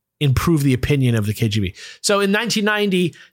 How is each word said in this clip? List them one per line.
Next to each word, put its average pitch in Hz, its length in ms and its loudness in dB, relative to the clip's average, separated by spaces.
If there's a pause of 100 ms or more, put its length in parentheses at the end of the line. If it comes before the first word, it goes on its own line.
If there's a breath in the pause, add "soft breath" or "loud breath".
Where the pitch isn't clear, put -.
(180)
improve 147 440 2
the 139 100 2
opinion 127 420 0
of 104 120 0
the 107 80 -2
K 117 120 -2
G 107 140 0
B. 90 140 -4 (260 loud breath)
So 202 200 0
in 196 120 0
nineteen 214 320 -2
ninety, 202 500 0 (180 loud breath)